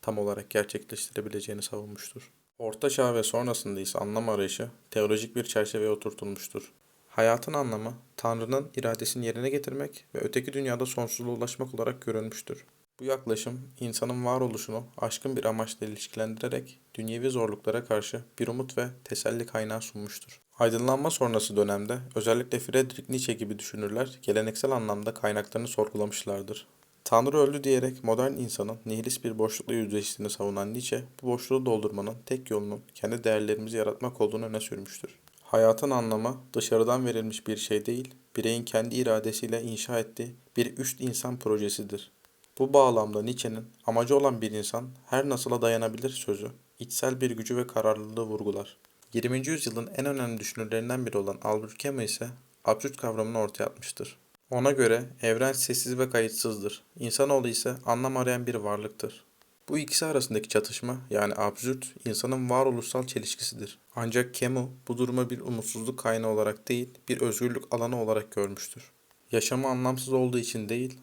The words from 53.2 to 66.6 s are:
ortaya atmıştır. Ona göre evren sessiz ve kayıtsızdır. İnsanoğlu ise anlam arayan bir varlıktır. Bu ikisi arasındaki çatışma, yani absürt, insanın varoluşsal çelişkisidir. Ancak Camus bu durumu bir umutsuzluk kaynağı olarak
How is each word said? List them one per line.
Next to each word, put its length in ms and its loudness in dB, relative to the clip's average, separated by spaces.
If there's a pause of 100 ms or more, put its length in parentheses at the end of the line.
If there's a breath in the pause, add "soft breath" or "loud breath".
ortaya 260 -2
atmıştır. 520 -8 (320)
Ona 220 4
göre 340 6 (160)
evren 320 4
sessiz 440 0
ve 120 2
kayıtsızdır. 720 0 (160)
İnsanoğlu 480 4
ise 280 -2 (100)
anlam 320 2
arayan 300 0
bir 80 -2
varlıktır. 680 -4 (460)
Bu 80 0
ikisi 280 0
arasındaki 440 0
çatışma, 480 0 (120)
yani 280 2
absürt, 560 -2 (120)
insanın 440 -2
varoluşsal 580 2
çelişkisidir. 720 -6 (160)
Ancak 380 0
Camus 360 0 (180)
bu 100 -2
durumu 320 2
bir 100 -6
umutsuzluk 600 -6
kaynağı 320 2
olarak 360 0